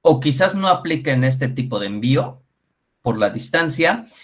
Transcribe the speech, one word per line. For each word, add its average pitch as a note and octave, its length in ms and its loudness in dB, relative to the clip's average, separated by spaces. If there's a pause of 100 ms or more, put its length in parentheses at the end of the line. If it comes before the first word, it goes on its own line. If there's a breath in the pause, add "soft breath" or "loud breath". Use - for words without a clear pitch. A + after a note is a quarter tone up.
O C#3+ 200 4
quizás D3+ 340 2
no F#3+ 140 0
apliquen D#3 560 0
este C3 240 0
tipo C3 280 -6
de G2+ 100 -4
envío A#2+ 540 -2 (600)
por A2 160 -2
la G#2 120 2
distancia, E3 760 0 (180 soft breath)